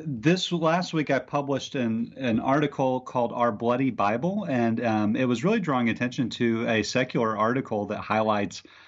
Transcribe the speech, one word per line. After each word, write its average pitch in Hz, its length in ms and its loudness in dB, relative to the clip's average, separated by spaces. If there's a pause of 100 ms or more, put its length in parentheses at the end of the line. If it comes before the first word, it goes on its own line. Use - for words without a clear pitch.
this 156 460 0
last 170 440 0
week, 151 180 0
I 131 80 2
published 139 560 -4
an, 117 400 -2
an 123 240 0
article 135 580 0
called 120 340 -2
Our 120 200 2
Bloody 120 400 0
Bible, 131 560 0
and, 117 360 0
um, 107 300 2
it 131 140 2
was 120 160 0
really 220 160 2
drawing 127 300 0
attention 123 400 -2
to 117 380 0
a 110 140 4
secular 117 560 0
article 110 480 0
that 98 120 -4
highlights 104 680 0 (240)